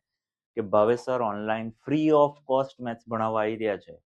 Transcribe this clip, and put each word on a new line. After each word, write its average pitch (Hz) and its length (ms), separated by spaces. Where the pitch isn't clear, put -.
કે 113 40
ભાવેશ 107 380
સર 127 220
ઓનલાઈન 110 480
free 151 400
of 147 280
cost 135 320
મેથ્સ 117 260
ભણાવવા 110 320
આવી 107 140
રહ્યા 107 220
છે 82 180